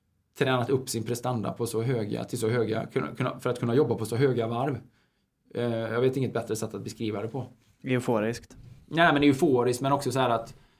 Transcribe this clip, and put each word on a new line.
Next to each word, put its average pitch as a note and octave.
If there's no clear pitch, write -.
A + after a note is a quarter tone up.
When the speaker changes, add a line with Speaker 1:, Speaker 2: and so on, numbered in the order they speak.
Speaker 1:
tränat B2+
upp C3
sin A2+
prestanda A#2+
på A#2+
så A2
höga, A2+
till A#2+
så A2
höga, A2
kunna, -
kunna, -
för B2+
att A#2+
kunna A#2
jobba A#2
på A2
så A2+
höga A#2
varv. A#2+
Eh, A#2+
jag A2+
vet C3
inget B2+
bättre A2
sätt A2
att G2+
beskriva G#2+
det A2
på. B2
Speaker 2:
Euforiskt. A#2
Speaker 1:
Nej, D#3+
men C#3+
euforiskt, C3
men C3+
också C#3
så C3
här B2+
att, -